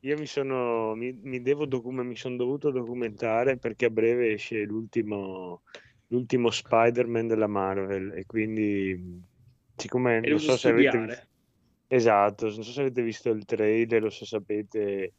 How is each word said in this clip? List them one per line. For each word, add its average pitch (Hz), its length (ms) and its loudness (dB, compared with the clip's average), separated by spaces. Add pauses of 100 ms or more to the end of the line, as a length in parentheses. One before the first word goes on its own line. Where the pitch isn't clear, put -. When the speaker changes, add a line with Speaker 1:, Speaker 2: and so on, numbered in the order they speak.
Speaker 1:
io 143 140 -2
mi 151 80 -6
sono, 123 680 -2
mi, 120 160 -6 (100)
mi 127 200 -8
devo 143 240 2
docu-, 127 260 -4
mi 127 240 -6
son 123 220 -8
dovuto 143 340 0
documentare 120 840 0
perché 120 280 -4
a 117 40 6
breve 113 440 2
esce 107 300 -4
l'ultimo, 104 1000 -6 (460)
l'ultimo 120 420 2
Spider-Man 117 800 2
della 110 200 2
Marvel 98 680 -2
e 95 100 -10
quindi, 98 960 -2 (540)
siccome 127 360 0
Speaker 2:
E 113 100 4
Speaker 1:
non - 20 -
Speaker 2:
devo 151 160 2
Speaker 1:
so 143 180 2
se 123 120 2
avete 131 200 6
Speaker 2:
studiare. 113 240 -2
Speaker 1:
vis-, - 140 -18 (600)
esatto, 107 580 4
non 107 180 -4
so 107 80 -12
se 135 100 -4
avete 127 220 -2
visto 117 260 -4
il 110 160 0
trailer 110 600 2
o 107 40 0
se 101 160 -14
sapete 104 920 -4